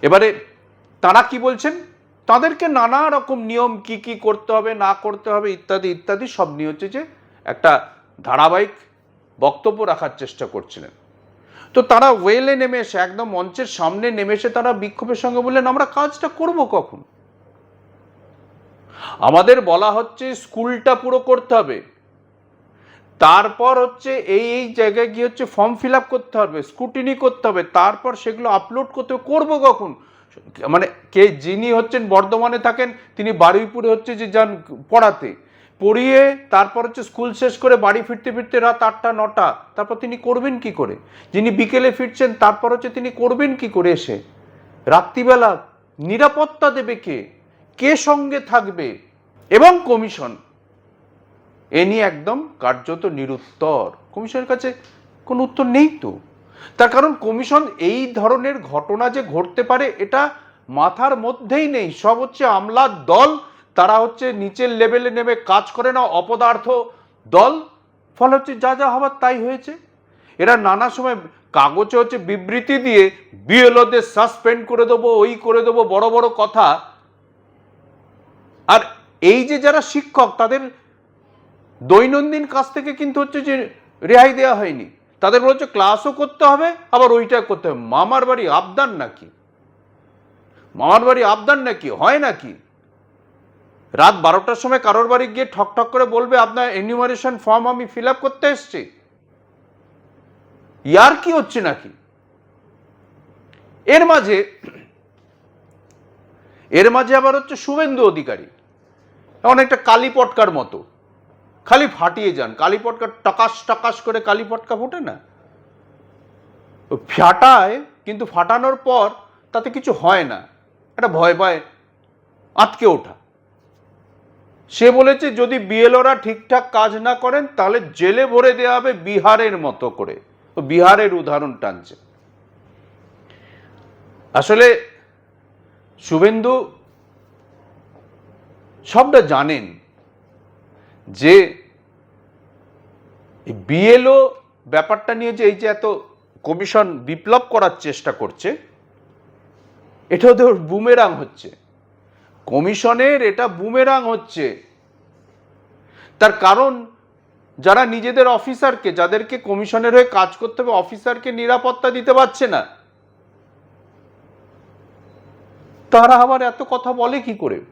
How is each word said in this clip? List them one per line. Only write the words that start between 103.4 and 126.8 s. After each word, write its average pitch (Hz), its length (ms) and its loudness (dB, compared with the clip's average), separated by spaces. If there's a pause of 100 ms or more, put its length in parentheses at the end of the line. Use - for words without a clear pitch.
এর 311 200 6
মাঝে, 208 540 0 (2000)
এর 196 220 4
মাঝে 254 240 0
আবার 269 200 2
হচ্ছে 277 200 -6
শুভেন্দু 277 500 -2
অধিকারী, 127 400 -4 (1000)
অনেকটা 254 320 4
কালী 247 380 2
পটকার 247 380 2
মতো। 131 320 -8 (840)
খালি 277 200 4 (100)
ফাটিয়ে 175 400 -2
যান। 117 140 -6 (100)
কালী 190 220 0
পটকা 226 240 -8 (200)
টকাস 220 260 0 (160)
টকাস 226 260 -2 (100)
করে 226 140 -4 (100)
কালী 220 220 -2
পটকা 226 280 -8
ফোটে 262 200 -10 (100)
না? - 60 -14 (1800)
ও - 20 -6 (180)
ফাটায়, 208 640 6 (300)
কিন্তু 208 180 -10 (100)
ফাটানোর 247 440 -2 (100)
পর 254 200 2 (460)
তাতে 226 220 -6
কিছু 262 160 -6 (100)
হয় 175 300 2
না, 95 80 -12 (580)
একটা 226 200 -2
ভয় 165 240 2
ভয় 180 160 0 (1000)
আটকে 220 300 -4 (100)
ওঠা। - 200 -12 (1600)
সে 233 140 4 (100)
বলেছে, 269 300 4 (140)
যদি 247 160 -2 (120)
বিএলওরা 247 440 4 (120)
ঠিকঠাক 220 400 -2 (120)
কাজ 220 140 2 (160)